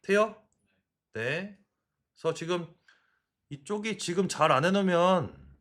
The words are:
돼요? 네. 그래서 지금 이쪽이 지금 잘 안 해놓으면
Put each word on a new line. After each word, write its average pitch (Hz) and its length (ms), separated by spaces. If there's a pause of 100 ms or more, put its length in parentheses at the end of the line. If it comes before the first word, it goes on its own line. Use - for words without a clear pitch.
돼요? 202 380 (720)
네. 156 440 (560)
그래서 165 200
지금 170 380 (760)
이쪽이 208 500
지금 175 300
잘 156 240
안 135 120
해놓으면 180 720 (260)